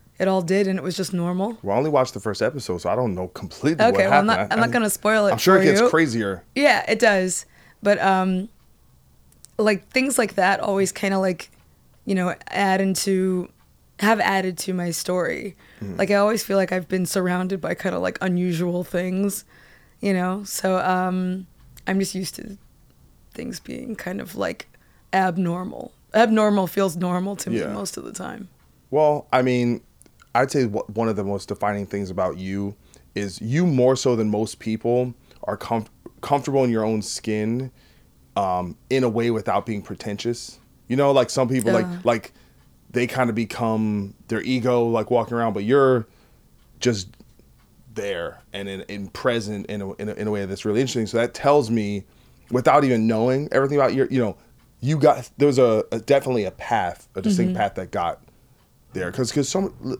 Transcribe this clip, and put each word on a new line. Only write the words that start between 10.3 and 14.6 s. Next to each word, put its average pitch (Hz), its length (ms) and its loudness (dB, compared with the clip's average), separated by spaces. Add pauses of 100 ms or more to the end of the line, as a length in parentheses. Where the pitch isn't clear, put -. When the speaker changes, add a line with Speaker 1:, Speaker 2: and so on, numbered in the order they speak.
Speaker 1:
that 190 240 2
always 196 320 0
kinda, 196 280 -2
like, 185 300 -2 (560)
you 196 100 -2
know, 180 200 -2 (120)
add 190 340 0
into, 185 680 0 (500)
have 214 200 2
added 185 400 0
to 190 140 -4